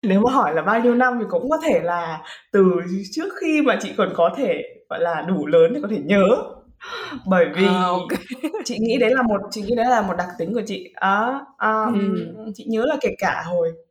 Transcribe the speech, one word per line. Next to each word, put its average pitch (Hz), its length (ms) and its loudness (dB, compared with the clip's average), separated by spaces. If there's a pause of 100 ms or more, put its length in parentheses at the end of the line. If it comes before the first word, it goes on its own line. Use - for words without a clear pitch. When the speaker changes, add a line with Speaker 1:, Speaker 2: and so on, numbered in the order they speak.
Speaker 1:
Nếu 196 180 4
mà 247 120 2
hỏi 190 220 2
là 156 80 0
bao 214 180 2
nhiêu 240 140 4
năm 247 260 2
thì 214 100 -4
cũng 262 200 -2
có 311 140 0
thể 208 180 2
là 170 400 -4 (300)
từ 196 120 6 (480)
trước 339 160 -6 (120)
khi 311 220 0
mà 214 180 2
chị 196 180 -8
còn - 180 2
có 170 200 4
thể, 196 260 -2 (280)
gọi - 100 -6
là, 165 280 -2
đủ 156 180 -2
lớn 165 280 6
để 294 80 -4
có - 80 -6
thể 220 140 -2
nhớ. 196 200 4 (1000)
Bởi 185 200 4 (100)
vì 190 100 6
Speaker 2:
À, 185 160 4
ok. 180 260 -2
<laughs> - 560 -6
Speaker 1:
chị 233 160 -6
nghĩ 226 180 2
đấy 226 160 4
là 262 80 2
một, 214 180 0 (100)
chị 214 120 -10
nghĩ 208 140 -2
đấy 233 140 2
là 226 120 4
một 185 160 -2
đặc 180 100 -4 (100)
tính 175 160 -4
của 226 120 -2
chị. 190 340 -10
Đó, 233 460 -2 (120)
um, 220 360 0
Speaker 2:
Ừ. 196 600 -4
Speaker 1:
chị - 140 -18
nhớ 220 180 -2
là 302 140 -2
kể 196 180 -2
cả 175 280 -2
hồi 170 260 -2 (180)